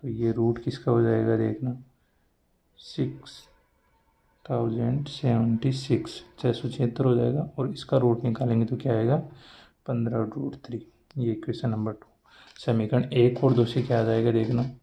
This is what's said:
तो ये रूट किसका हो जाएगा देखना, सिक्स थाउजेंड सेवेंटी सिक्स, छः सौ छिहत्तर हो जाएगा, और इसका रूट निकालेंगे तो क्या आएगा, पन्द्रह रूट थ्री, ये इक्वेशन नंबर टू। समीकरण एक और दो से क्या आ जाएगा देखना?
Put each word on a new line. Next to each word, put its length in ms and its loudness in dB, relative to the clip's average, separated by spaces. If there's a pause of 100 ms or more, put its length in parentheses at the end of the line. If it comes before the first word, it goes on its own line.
तो 60 -10
ये 240 0
रूट 320 0
किसका 280 -2
हो 100 6
जाएगा 360 2
देखना, 380 -2 (1040)
सिक्स 640 -8 (1040)
थाउजेंड 640 -2
सेवेंटी 640 0
सिक्स, 500 -2 (180)
छः 120 0
सौ 180 -6
छिहत्तर 360 -2
हो 100 4
जाएगा, 340 0 (100)
और 120 -2
इसका 260 -2
रूट 260 2
निकालेंगे 420 0
तो 120 -4
क्या 200 0
आएगा, 200 2 (680)
पन्द्रह 480 -2
रूट 200 -6 (100)
थ्री, 200 -10 (320)
ये 140 0
इक्वेशन 380 -4
नंबर 220 -2
टू। 160 -16 (580)
समीकरण 480 0
एक 300 4
और 100 6
दो 120 4
से 160 0
क्या 180 0
आ 40 2
जाएगा 280 2
देखना? 400 0 (120)